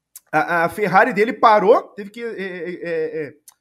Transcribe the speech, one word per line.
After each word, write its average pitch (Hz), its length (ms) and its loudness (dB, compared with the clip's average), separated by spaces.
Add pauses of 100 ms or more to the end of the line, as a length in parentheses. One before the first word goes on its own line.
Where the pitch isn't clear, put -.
(320)
a, 165 320 0
a 175 40 -2
Ferrari 208 440 2
dele 208 220 0
parou, 226 480 4
teve 202 280 -16
que, 233 140 -14
é, 233 40 -8
é, 180 440 -10
é, 156 540 -6
é, - 80 -20 (260)